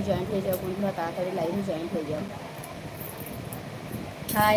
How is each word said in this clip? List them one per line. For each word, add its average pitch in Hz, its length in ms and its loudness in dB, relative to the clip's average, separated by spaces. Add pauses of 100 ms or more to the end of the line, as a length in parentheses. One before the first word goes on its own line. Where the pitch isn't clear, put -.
জয়েন্ট 185 220 4
হয়ে 202 160 2
যাও 185 160 4
বন্ধুরা, 190 360 2
তাড়াতাড়ি 175 320 0 (100)
লাইভে 175 280 2
জয়েন্ট 165 260 0
হয়ে 160 160 0
যাও। 151 120 -2 (2000)
হাই, 214 220 8